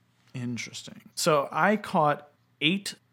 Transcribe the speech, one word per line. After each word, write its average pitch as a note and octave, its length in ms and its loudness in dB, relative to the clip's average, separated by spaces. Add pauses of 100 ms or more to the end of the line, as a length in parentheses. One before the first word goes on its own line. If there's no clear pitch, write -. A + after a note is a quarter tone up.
(340)
Interesting. - 680 -10 (140)
So D3+ 380 2
I F#3 240 2
caught D3+ 520 0 (320)
eight F#3+ 340 0 (180)